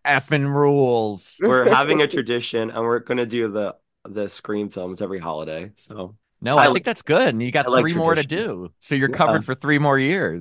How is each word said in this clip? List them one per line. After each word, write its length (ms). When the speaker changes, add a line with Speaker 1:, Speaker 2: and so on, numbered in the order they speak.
Speaker 1:
effing 440
rules." 920
Speaker 2:
We're 260
having 320
a 80
Speaker 3:
<laughs> 80
Speaker 2:
tradition, 540
and 100
we're 200
gonna 260
do 220
the, 260
the 220
Scream 400
films 320
every 160
holiday. 580
So 400
Speaker 1:
No, 160
Speaker 2:
I 80
Speaker 1:
I 40
Speaker 2:
li-, 60
Speaker 1:
think 120
that's 160
good. 260
And 140
you 80
got 160
Speaker 2:
I 20
like 140
Speaker 1:
three 100
more 220
to 80
Speaker 2:
tradition. 240
Speaker 1:
do. 180
So 140
you're 160
Speaker 2:
Yeah. 60
Speaker 1:
covered 280
for 100
three 240
more 200
years. 420